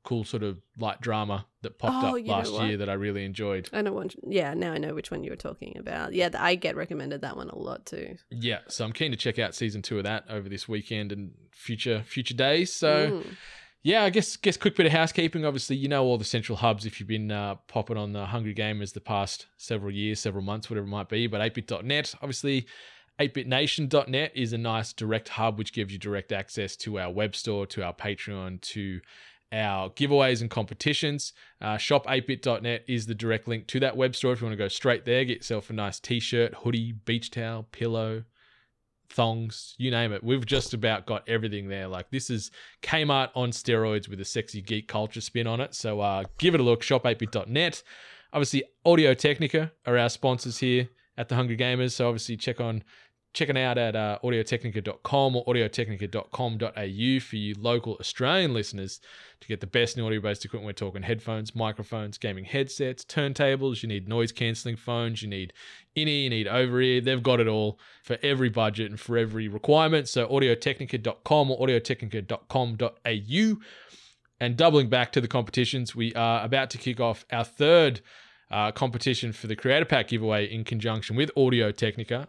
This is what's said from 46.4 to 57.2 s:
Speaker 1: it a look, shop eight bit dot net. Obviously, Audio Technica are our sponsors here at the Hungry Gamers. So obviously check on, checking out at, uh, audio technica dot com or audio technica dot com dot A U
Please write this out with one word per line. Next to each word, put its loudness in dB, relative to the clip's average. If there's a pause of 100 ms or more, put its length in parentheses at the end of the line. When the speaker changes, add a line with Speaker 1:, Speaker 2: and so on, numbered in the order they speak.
Speaker 1:
it 6
a 4
look, 6
shop 2
eight 2
bit -4
dot -2
net. 0 (500)
Obviously, 2 (240)
Audio 10
Technica 2 (120)
are 4
our 6
sponsors -2
here 2 (300)
at -4
the -2
Hungry 2
Gamers. 2
So 2
obviously -2
check -4
on, -2 (480)
checking 0
out 2
at, 2
uh, 0
audio 2
technica -2
dot -8
com 2
or 0
audio 4
technica -4
dot -6
com -2
dot -2
A -4
U 0